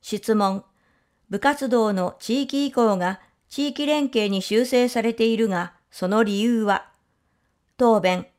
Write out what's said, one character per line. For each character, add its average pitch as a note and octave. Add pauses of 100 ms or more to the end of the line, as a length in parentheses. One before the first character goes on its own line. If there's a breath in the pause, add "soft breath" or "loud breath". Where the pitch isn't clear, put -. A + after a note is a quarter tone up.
質 G#3+
問。 G3 (640)
部 G3+
活 C#4
動 A3
の F#3
地 C4
域 C#4
移 C4+
行 A3
が F#3 (260 soft breath)
地 C#4+
域 C#4+
連 D4
携 G#3+
に G3
修 A3
正 B3
さ A#3+
れ A3+
て A3+
い A3+
る A3
が、 F3+ (160)
そ -
の G#3
理 G3+
由 A3+
は。 G3 (880)
答 A3+
弁。 F3+ (120)